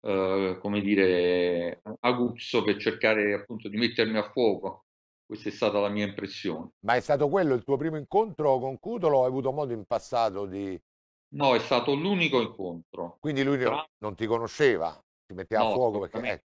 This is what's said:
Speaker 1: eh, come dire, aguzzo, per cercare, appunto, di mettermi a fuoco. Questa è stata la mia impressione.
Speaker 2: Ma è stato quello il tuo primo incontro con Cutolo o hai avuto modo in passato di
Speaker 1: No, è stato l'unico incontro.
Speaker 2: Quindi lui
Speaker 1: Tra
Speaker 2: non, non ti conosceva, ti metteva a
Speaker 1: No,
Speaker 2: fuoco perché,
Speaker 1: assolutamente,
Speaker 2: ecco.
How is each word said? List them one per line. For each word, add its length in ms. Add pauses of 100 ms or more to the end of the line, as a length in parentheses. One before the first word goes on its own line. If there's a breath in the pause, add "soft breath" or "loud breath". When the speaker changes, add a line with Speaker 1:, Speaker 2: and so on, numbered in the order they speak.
Speaker 1:
eh, 600
come 200
dire, 1000 (200)
aguzzo, 640
per 140
cercare, 540
appunto, 360
di 80
mettermi 420
a 120
fuoco. 560 (380)
Questa 240
è 40
stata 260
la 100
mia 180
impressione. 640 (140)
Speaker 2:
Ma 100
è 60
stato 280
quello 260
il 100
tuo 120
primo 200
incontro 600
con 200
Cutolo 400
o 40
hai 60
avuto 220
modo 220
in 120
passato 600
di 340 (540)
Speaker 1:
No, 200
è 40
stato 360
l'unico 460
incontro. 800
Speaker 2:
Quindi 240
lui 160
Speaker 1:
Tra 120
Speaker 2:
non, 140 (140)
non 160
ti 120
conosceva, 680 (340)
ti 80
metteva 280
a 20
Speaker 1:
No, 80
Speaker 2:
fuoco 260
perché, 200
Speaker 1:
assolutamente, 160
Speaker 2:
ecco. 140